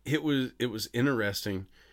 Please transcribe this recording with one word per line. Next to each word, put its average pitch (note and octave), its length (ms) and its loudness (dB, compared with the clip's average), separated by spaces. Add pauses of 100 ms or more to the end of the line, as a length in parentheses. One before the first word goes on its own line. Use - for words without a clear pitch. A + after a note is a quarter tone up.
it C#3+ 180 0
was, C3+ 360 0
it A#2+ 80 0
was G#2+ 260 -4
interesting. G#2 720 0 (260)